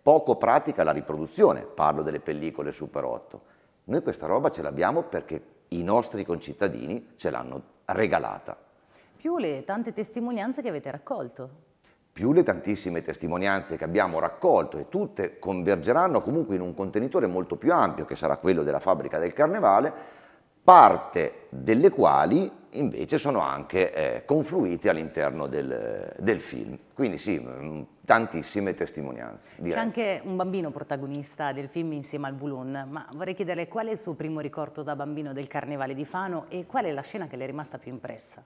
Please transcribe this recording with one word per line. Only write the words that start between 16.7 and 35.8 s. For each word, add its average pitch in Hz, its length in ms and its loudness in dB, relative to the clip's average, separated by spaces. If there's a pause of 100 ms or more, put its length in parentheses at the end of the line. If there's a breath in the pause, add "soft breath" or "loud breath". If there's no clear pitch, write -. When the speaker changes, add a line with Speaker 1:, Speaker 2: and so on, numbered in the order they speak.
Speaker 1:
contenitore 107 540 0
molto 87 300 -2
più 156 140 2
ampio, 95 340 4
che 67 100 -8
sarà 71 220 0
quello 85 260 4
della 71 160 0
Fabbrica 78 400 0
del 85 140 -2
Carnevale, 147 840 2 (460 loud breath)
parte 101 840 8
delle 113 400 6
quali 92 640 4 (220)
invece 143 440 -2
sono 135 220 0
anche, 71 540 0
eh, 64 320 -2
confluite 139 640 2
all'interno 76 580 -2
del, 58 720 -6
del 104 200 2
film. 57 380 -10 (160)
Quindi 104 240 -2
sì, 90 220 -4
mm, 69 420 -10 (240)
tantissime 101 720 0
testimonianze, 60 800 -8
direi. 82 180 -4
Speaker 2:
C'è - 60 0
anche 220 440 -2
un 190 120 -6
bambino 180 340 -2
protagonista 143 840 -6
del 139 160 -8
film 165 260 -6
insieme 143 340 -8
al 139 80 -8
Vulon, 135 520 -8
ma 151 280 -12
vorrei 185 180 -8
chiederle 170 340 -4
qual 220 200 -6
è 220 40 -6
il 208 60 -4
suo 170 160 -8
primo 156 260 -6
ricordo 147 440 -8
da 147 120 -6
bambino 147 380 -8
del 135 140 -8
Carnevale 139 480 -6